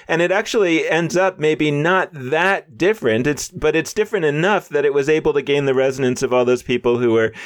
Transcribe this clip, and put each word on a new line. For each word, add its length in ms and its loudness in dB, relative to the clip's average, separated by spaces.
and 140 0
it 100 2
actually 560 0
ends 300 -2
up 220 0
maybe 320 0
not 420 0
that 640 -4
different. 480 0
It's, 240 -2
but 260 -2
it's 200 -2
different 300 -2
enough 440 0
that 160 0
it 80 2
was 160 0
able 240 2
to 80 0
gain 240 0
the 80 0
resonance 480 0
of 120 0
all 120 4
those 160 2
people 380 -2
who 140 2
were 200 2